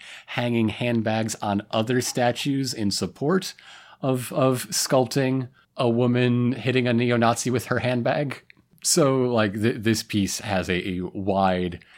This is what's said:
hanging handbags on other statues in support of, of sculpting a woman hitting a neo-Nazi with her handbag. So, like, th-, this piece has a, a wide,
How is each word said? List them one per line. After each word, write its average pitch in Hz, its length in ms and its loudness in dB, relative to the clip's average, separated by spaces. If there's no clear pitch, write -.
hanging 117 420 0
handbags 113 720 -2
on 104 280 -2
other 117 300 0
statues 127 760 -2
in 104 160 -2
support 147 640 -2
of, 127 300 -2
of 131 380 2
sculpting 131 800 0
a 123 140 2
woman 120 640 2
hitting 123 340 0
a 123 60 2
neo-Nazi 120 560 2
with 123 160 -2
her 123 140 -2
handbag. 127 640 -2
So, 135 400 2
like, 110 360 2
th-, 117 200 2
this 107 240 2
piece 98 380 -2
has 95 280 -2
a, 92 200 -2
a 90 120 -4
wide, 92 800 0